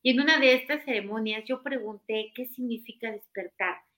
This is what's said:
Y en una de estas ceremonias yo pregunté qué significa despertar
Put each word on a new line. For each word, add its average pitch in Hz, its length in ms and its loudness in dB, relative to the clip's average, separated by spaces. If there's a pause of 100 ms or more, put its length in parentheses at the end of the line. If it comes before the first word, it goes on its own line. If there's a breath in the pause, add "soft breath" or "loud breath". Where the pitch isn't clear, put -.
Y 254 100 6
en 254 100 4
una 302 180 4
de 262 140 8
estas 294 320 0
ceremonias 214 600 -4
yo 254 160 -4
pregunté 220 720 -6
qué 254 120 -8
significa 233 680 -8
despertar 185 680 -6 (160)